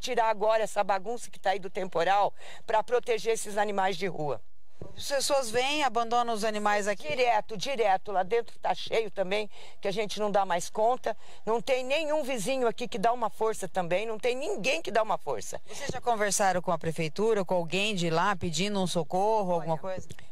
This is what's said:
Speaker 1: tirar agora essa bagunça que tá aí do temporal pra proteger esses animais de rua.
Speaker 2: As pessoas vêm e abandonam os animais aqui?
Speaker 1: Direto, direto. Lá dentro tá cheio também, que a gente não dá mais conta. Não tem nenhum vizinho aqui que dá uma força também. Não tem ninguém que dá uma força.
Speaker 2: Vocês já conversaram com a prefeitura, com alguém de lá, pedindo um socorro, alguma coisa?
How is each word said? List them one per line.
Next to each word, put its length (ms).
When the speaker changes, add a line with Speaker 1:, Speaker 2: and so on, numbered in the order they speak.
Speaker 1:
tirar 240
agora 320
essa 220
bagunça 480
que 80
tá 120
aí 80
do 80
temporal 640
pra 200
proteger 500
esses 240
animais 400
de 80
rua. 340
Speaker 2:
As 120
pessoas 420
vêm 300
e 40
abandonam 500
os 100
animais 440
aqui? 200
Speaker 1:
Direto, 500
direto. 540
Lá 120
dentro 360
tá 160
cheio 340
também, 400
que 60
a 40
gente 280
não 100
dá 160
mais 240
conta. 480
Não 160
tem 220
nenhum 400
vizinho 440
aqui 200
que 120
dá 120
uma 180
força 380
também. 380
Não 140
tem 160
ninguém 460
que 100
dá 100
uma 160
força. 480
Speaker 2:
Vocês 260
já 100
conversaram 600
com 100
a 60
prefeitura, 680
com 120
alguém 400
de 140
lá, 260
pedindo 440
um 60
socorro, 680
alguma 240
coisa? 300